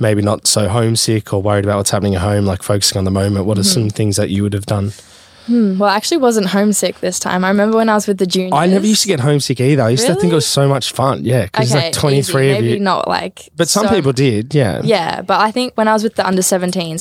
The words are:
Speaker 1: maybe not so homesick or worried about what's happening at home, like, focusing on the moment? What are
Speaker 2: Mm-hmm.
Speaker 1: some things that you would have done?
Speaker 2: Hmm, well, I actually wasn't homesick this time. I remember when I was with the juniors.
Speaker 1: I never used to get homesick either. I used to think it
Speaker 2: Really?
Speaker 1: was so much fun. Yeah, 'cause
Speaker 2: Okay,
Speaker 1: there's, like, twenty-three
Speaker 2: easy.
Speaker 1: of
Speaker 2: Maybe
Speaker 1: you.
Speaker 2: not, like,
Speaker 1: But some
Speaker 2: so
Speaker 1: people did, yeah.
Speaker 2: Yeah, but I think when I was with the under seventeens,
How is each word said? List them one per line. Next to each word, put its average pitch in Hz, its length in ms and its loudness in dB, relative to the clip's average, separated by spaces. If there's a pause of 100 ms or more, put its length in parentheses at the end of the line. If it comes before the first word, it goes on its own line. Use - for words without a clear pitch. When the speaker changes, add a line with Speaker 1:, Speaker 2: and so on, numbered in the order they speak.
Speaker 1:
maybe 107 200 2
not 104 280 0
so 104 200 0
homesick 113 640 0
or 101 80 0
worried 104 240 0
about 104 120 0
what's 101 140 -2
happening 101 260 0
at 85 60 -2
home, 104 220 0
like, 95 200 -2
focusing 101 340 -2
on 95 60 -2
the 95 80 0
moment? 98 340 0
What 104 100 0
are 98 40 0
Speaker 2:
Mm-hmm. 95 100 0
Speaker 1:
some 113 200 0
things 104 260 -2
that 104 140 -2
you 98 120 0
would 101 100 -2
have 101 140 -4
done? 101 260 -2 (540)
Speaker 2:
Hmm, 214 320 0
well, 202 100 2
I 196 80 2
actually 330 220 -2
wasn't 226 300 2
homesick 196 520 0
this 180 180 -4
time. 180 240 -2
I 185 60 0
remember 208 300 2
when 226 100 2
I 220 60 2
was 208 120 0
with 202 120 -2
the 190 80 0
juniors. 185 260 -2
Speaker 1:
I 151 140 2
never 196 200 2
used 214 140 2
to - 80 -2
get 165 120 0
homesick 139 420 0
either. 135 200 4
I 113 60 2
used 131 140 2
to - 60 2
think 190 160 2
it - 20 4
Speaker 2:
Really? 165 80 2
Speaker 1:
was 151 120 2
so 139 220 2
much 139 240 -2
fun. 120 320 -2
Yeah, 113 220 0
'cause 127 260 -2
Speaker 2:
Okay, - 0 -
Speaker 1:
there's, - 120 2
like, 160 100 -4
twenty-three 139 560 2
Speaker 2:
easy. 135 80 2
Speaker 1:
of 120 60 0
Speaker 2:
Maybe 113 100 0
Speaker 1:
you. 202 60 -2
Speaker 2:
not, 185 280 -2
like, - 480 -6
Speaker 1:
But 165 140 0
some 208 180 2
Speaker 2:
so 233 60 2
Speaker 1:
people 139 180 2
did, 123 420 0
yeah. 101 300 0
Speaker 2:
Yeah, 196 380 0
but 185 180 0
I 214 100 2
think 247 240 -4
when 220 140 0
I 220 60 4
was 214 80 0
with 220 140 -4
the 196 100 0
under 185 160 0
seventeens, 180 580 -2